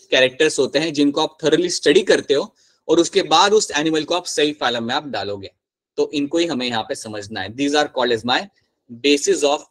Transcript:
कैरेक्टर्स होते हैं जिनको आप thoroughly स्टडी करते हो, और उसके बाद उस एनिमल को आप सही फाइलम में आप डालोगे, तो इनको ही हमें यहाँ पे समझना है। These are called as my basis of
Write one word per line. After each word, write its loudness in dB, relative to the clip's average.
कैरेक्टर्स 2
होते 0
हैं -2
जिनको 0
आप -4
thoroughly 2
स्टडी 2
करते 2
हो, -2
और 4
उसके 0
बाद 6
उस 2
एनिमल 0
को -2
आप -4
सही 0
फाइलम -2
में -4
आप -4
डालोगे, -8
तो -2
इनको -2
ही 2
हमें -4
यहाँ -2
पे -8
समझना -10
है। -10
These 0
are -2
called 0
as -10
my 0
basis 2
of -4